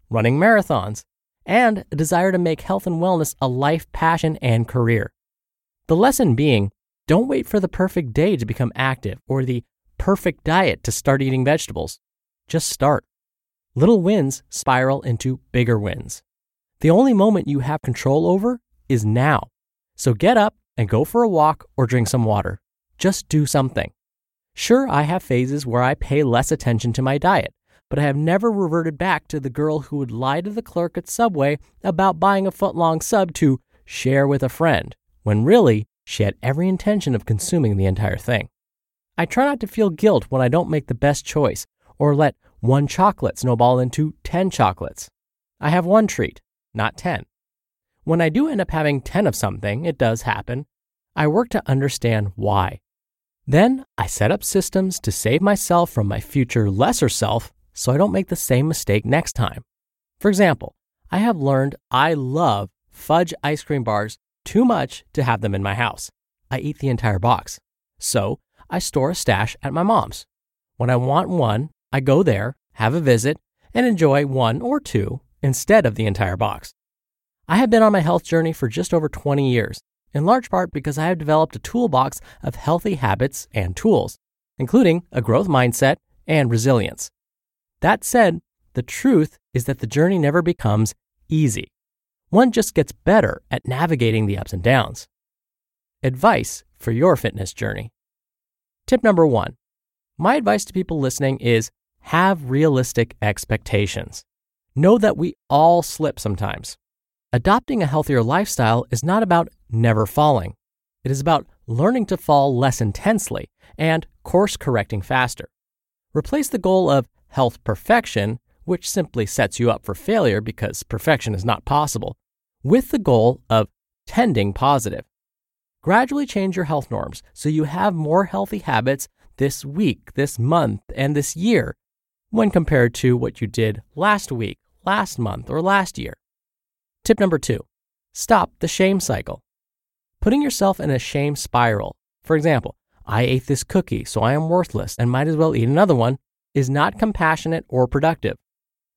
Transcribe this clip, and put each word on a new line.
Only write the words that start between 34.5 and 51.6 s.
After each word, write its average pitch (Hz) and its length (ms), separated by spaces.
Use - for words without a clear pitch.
when 107 220
really, 139 420
she - 200
had 101 180
every 147 260
intention 185 460
of 110 140
consuming 110 500
the 95 80
entire 95 320
thing. 117 320
I 170 60
try 254 200
not 285 140
to 202 80
feel 208 240
guilt 160 380
when 131 120
I 123 60
don't 156 240
make 151 160
the 127 80
best 139 320
choice 120 400
or 147 140
let 147 180
one 135 260
chocolate - 500
snowball 123 400
into 127 360
ten 180 260
chocolates. - 600
I 147 80
have 170 180
one 208 220
treat, - 320
not 107 220
ten. 160 300
When 165 160
I 160 80
do 262 180
end 240 140
up - 100
having 147 300
ten 190 260
of 113 80
something, 101 480
it 165 140
does 113 240
happen, 120 440
I 151 140
work 214 220
to - 200